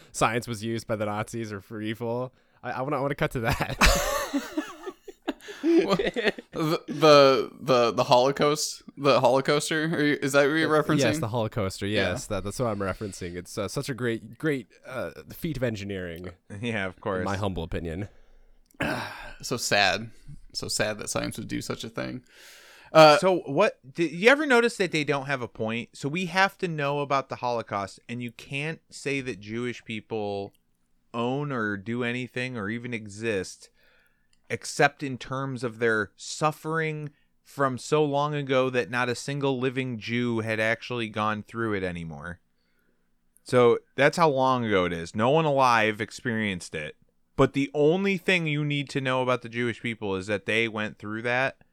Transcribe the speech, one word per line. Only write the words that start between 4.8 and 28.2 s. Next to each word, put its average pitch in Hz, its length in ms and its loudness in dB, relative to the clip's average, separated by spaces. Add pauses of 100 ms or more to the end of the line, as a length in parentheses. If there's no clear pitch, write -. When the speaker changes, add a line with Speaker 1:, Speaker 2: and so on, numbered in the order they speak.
Speaker 2:
Well, 330 340 4
the, 170 920 -2
the, 143 600 8 (100)
the, 120 320 4
the 123 120 0
Holocaust, 143 760 2 (140)
the 135 240 4
Holocoaster. 147 720 2
Are 147 100 0
you, 147 180 2
is 139 120 -2
that 143 160 6
what 147 60 2
you're 156 200 2
Speaker 1:
Uh, 151 80 4
Speaker 2:
referencing? 151 180 2
Speaker 1:
yes, 120 180 2
the 117 100 -4
Holocoaster. 110 540 -2
Speaker 2:
Yeah. 101 300 0
Speaker 1:
Yes, - 140 -6
that, 95 180 -4
that's 101 140 -6
what 123 100 0
I'm 104 100 -2
referencing. 95 580 -6
It's, 90 220 -10
uh, 98 100 -4
such 139 220 -6
a 135 40 -4
great, 113 440 -4
great, 143 300 -2 (180)
uh, 117 240 -6 (240)
feat 151 240 -6
of 117 40 -2
engineering. 95 680 -6 (320)
Speaker 3:
Yeah, 110 240 -4
of 92 140 -10
course. 95 200 -2
Speaker 1:
In 90 40 -4
my 98 120 -2
humble 95 260 -4
opinion. 82 460 -6 (720)
Speaker 2:
<sighs> - 80 0 (540)
So - 140 -4
sad. 101 540 2 (420)
So - 160 -8
sad 107 300 -2
that - 100 -10
science 117 300 -4
would 110 100 -10
do 117 140 -6
such 120 200 -8
a 117 60 -10
thing. 123 340 -8 (680)
Uh, 156 240 10
Speaker 3:
So 180 300 4
what? 160 320 2 (160)
Did 165 180 -2
you 175 160 2
ever 285 160 6
notice 240 320 4
that 180 160 0
they 156 120 0
don't 139 220 -2
have 139 140 -4
a 117 80 -6
point? 113 460 -6
So 143 160 -6
we 180 160 -2
have 190 320 2
to 185 100 -2
know 147 320 -2
about 139 300 0
the 123 60 -6
Holocaust, 113 680 -4
and 123 160 -8